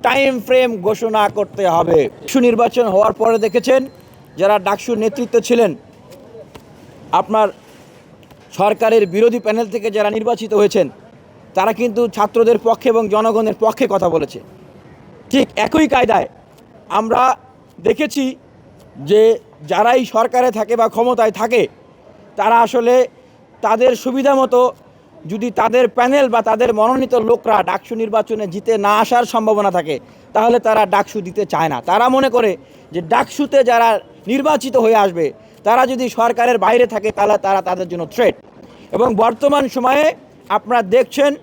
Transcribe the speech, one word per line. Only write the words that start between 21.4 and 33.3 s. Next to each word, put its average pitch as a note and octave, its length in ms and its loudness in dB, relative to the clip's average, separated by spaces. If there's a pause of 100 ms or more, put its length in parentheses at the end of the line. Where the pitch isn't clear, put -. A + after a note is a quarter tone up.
তারা A3 300 2
আসলে A#3+ 300 0 (680)
তাদের A3+ 280 2 (120)
সুবিধা C4+ 380 0
মতো B3 200 2 (720)
যদি A3 160 -6 (120)
তাদের A#3 260 2 (120)
প্যানেল C4 360 2
বা A3+ 160 2
তাদের A3+ 200 0 (100)
মনোনীত B3+ 340 0 (160)
লোকরা A3+ 260 0 (140)
ডাকসু F#3+ 260 -8
নির্বাচনে G#3+ 580 -4
জিতে G#3 200 -2 (120)
না G#3 80 2 (100)
আসার A#3+ 300 0
সম্ভাবনা G#3+ 440 0
থাকে, D#3 180 -4 (380)
তাহলে A#3 240 2 (100)
তারা G#3+ 160 2 (120)
ডাকসু G3+ 220 -2 (100)
দিতে G3 160 -6 (100)
চায় D#3 200 -2
না। B2 40 -6 (120)
তারা A#3 160 2 (100)
মনে C4+ 200 2
করে A3+ 160 2 (400)
যে F3 100 -6 (120)
ডাকসুতে C#4 460 0 (120)